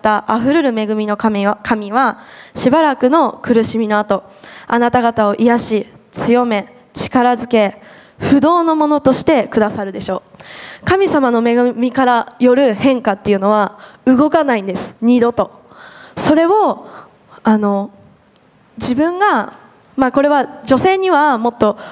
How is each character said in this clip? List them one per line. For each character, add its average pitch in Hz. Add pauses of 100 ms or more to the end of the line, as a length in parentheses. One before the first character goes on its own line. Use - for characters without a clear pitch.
た 214
あ 220
ふ 262
る 330
る 247
恵 214
み 214
の 208
神 202
は、 208
神 208
は、 240 (340)
し -
ば 302
ら 294
く 254
の 285
苦 226
し 226
み 220
の 208
後、 208 (440)
あ 233
な 240
た 247
方 226
を 202
癒 240
し、 220 (240)
強 240
め、 214 (260)
力 247
づ 233
け、 214 (380)
不 277
動 339
の 320
も 302
の 294
と 269
し -
て 262
く -
だ 208
さ 202
る 196
で 196
し -
ょ 185
う。」 - (640)
神 381
様 285
の 233
恵 240
み 240
か 262
ら 240
よ 247
る 247
変 254
化 208
っ 196
て 202
い -
う 190
の 196
は 208 (260)
動 262
か 320
な 262
い 208
ん 190
で 190
す。 -
二 240
度 233
と。 - (520)
そ -
れ 330
を、 370 (580)
あ 220
の、 202 (880)
自 247
分 330
が、 370 (420)
ま 262
あ、 247
こ 277
れ 294
は 285
女 262
性 370
に 381
は 294
も 233
っ 233
と 208 (140)